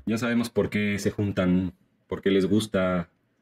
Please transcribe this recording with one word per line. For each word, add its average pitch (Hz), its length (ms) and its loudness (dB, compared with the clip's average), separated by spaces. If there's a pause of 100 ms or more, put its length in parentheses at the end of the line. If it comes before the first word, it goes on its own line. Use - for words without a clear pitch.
ya 110 100 0
sabemos 117 320 0
por 101 220 0
qué 104 260 0
se 101 140 -2
juntan, 92 640 0 (340)
por - 160 -8
qué 98 80 2
les 95 160 4
gusta, 92 640 0 (300)